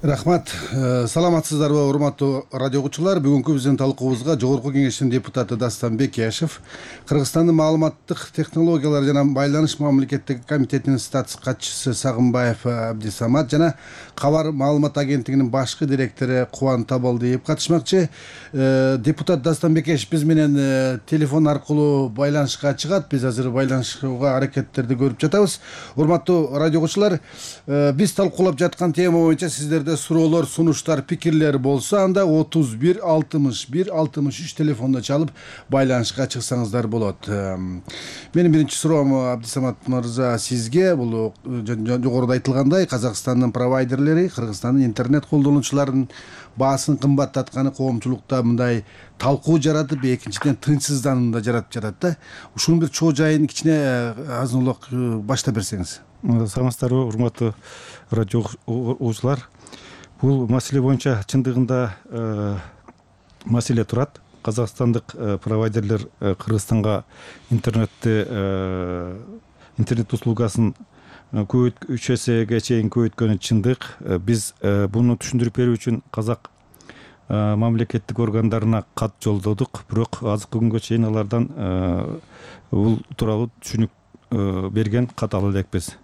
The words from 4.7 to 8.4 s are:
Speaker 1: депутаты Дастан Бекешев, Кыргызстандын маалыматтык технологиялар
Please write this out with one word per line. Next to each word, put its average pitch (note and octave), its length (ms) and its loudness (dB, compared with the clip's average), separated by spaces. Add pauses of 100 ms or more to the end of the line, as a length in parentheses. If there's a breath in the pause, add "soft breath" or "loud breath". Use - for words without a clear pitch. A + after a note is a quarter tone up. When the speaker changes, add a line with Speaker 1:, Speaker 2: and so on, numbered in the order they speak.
Speaker 1:
депутаты B2 480 -2
Дастан A2+ 400 -2
Бекешев, C3 640 -2 (500 loud breath)
Кыргызстандын E3 480 4
маалыматтык D#3 800 0
технологиялар D3+ 720 2